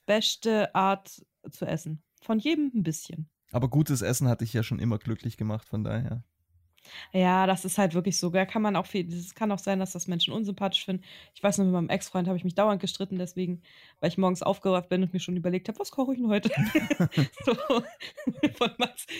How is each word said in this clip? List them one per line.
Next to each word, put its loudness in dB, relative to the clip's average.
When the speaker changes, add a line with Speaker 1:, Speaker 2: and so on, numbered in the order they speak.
Speaker 1:
beste 0
Art 0
zu -10
essen. -6
Von -2
jedem 0
ein 2
bisschen. -6
Speaker 2:
Aber 0
gutes 2
Essen 2
hat 2
dich -2
ja 2
schon -2
immer 0
glücklich -6
gemacht, -4
von -4
daher. -4
Speaker 1:
Ja, 4
das 2
ist -4
halt 4
wirklich 0
so. -2
Da 2
kann -2
man 2
auch 0
viel, -4
es -10
kann -2
auch -2
sein, -2
dass -4
das -10
Menschen -2
unsympathisch -4
finden. -2
Ich -10
weiß 4
noch, 4
mit 4
meinem 0
Ex-Freund -2
habe 0
ich -4
mich -2
dauernd 2
gestritten, -6
deswegen, -4
weil 2
ich -2
morgens 2
aufgewacht 2
bin 2
und 0
mir -2
schon -4
überlegt -2
habe, -6
„Was -8
koche -2
ich -2
denn 0
heute?“ 2
<laughs> 2
So, 2
von 0
Max -4